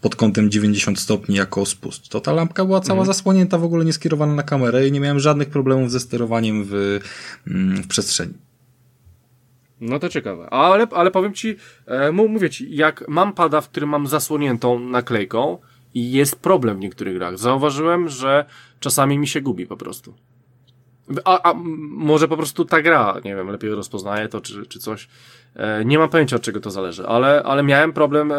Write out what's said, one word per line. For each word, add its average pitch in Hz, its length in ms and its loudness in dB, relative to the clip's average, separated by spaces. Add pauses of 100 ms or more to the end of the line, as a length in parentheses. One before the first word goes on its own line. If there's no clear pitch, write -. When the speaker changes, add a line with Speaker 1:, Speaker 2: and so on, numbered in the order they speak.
Speaker 1:
pod - 140 0
kątem 107 360 2
dziewięćdziesiąt 104 480 0
stopni 101 360 0
jako 98 300 0
spust. - 440 -10
To 107 100 -4
ta - 140 -2
lampka 165 320 0
była 190 160 2
cała 190 180 0
Speaker 2:
Mhm. 190 160 2
Speaker 1:
zasłonięta, 190 420 4
w 165 60 2
ogóle 170 220 2
nie 160 80 2
skierowana 151 420 0
na 147 80 -2
kamerę 131 440 2
i 139 40 2
nie 143 80 0
miałem 143 200 0
żadnych 147 300 2
problemów 131 420 2
ze 127 80 0
sterowaniem 113 640 -2
w, 101 360 0 (480)
mm, 95 360 0
w - 40 -12
przestrzeni. - 460 -2 (1500)
Speaker 2:
No 120 180 -4
to 175 100 -4
ciekawe. 98 400 -8
Ale, 185 420 4
ale 180 200 2
powiem 190 220 0
ci, 220 220 -6 (300)
e, 139 260 0
mu-, 202 160 4
mówię 214 220 0
ci, 143 260 -12
jak 156 320 0
mam 185 260 2
pada, 156 280 2
w - 80 -12
którym 147 200 -4
mam 147 180 0
zasłoniętą 135 720 0
naklejką 123 760 -2 (360)
i 123 180 -4
jest 139 240 2
problem 127 420 2
w - 20 -8
niektórych 95 380 -8
grach. 90 200 -6
Zauważyłem, 147 720 0
że 135 360 0 (340)
czasami 139 380 2
mi 147 100 0
się 143 140 -4
gubi 101 240 -4
po - 120 -12
prostu. - 360 -14 (1080)
A, 185 260 4
a - 20 2
m-, 160 400 -6
może 151 360 4
po 160 100 0
prostu 160 280 -2
ta 165 160 2
gra, 139 340 4 (100)
nie 98 100 -8
wiem, 95 140 -8
lepiej 104 200 -6
rozpoznaje 104 580 -6
to 107 140 -8
czy, 101 240 -14
czy - 140 -20
coś. 110 280 -10 (480)
E, 107 300 -2
nie 143 140 4
mam 160 100 4
pojęcia, 151 260 2
od 113 60 0
czego 104 180 -6
to 101 120 -10
zależy, 92 360 -8
ale, 135 360 4
ale 139 200 0
miałem 143 300 4
problem, 147 380 2
e, 147 80 0